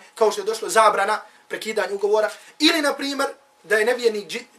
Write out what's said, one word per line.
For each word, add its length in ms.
kao 160
što 100
je 40
došlo 240
zabrana 520
prekidanja 460
ugovora, 360
ili, 220
na 120
primjer, 360
da 140
je 80
nevjernik 420
dži-, 180